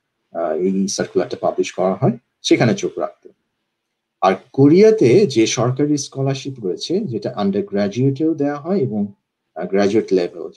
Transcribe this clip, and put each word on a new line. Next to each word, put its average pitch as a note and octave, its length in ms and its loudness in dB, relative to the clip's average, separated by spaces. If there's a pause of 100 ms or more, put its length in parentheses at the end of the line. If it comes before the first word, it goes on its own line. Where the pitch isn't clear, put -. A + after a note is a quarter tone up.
(320)
আহ, E2+ 200 -4
এই F#2+ 360 0
সার্কুলারটা - 520 -4
publish F2+ 320 -2
করা F#2+ 220 0
হয়, - 240 0 (240)
সেখানে B2+ 320 4
চোখ - 240 -6
রাখতে। - 300 -10 (920)
আর F#2 140 2 (180)
কোরিয়াতে F3+ 720 6
যে A2+ 200 2
সরকারি C3+ 520 0
scholarship C3+ 640 -6
রয়েছে, G#2 400 -4
যেটা A#2 360 -6
আন্ডার G2+ 260 -2
গ্র্যাজুয়েটেও B2+ 720 -2
দেওয়া C#3+ 220 -4
হয় E3+ 220 -4
এবং, G#2+ 280 -2 (480)
আহ, E2+ 120 -8
graduate G2 460 0
লেভেল, E2+ 440 -2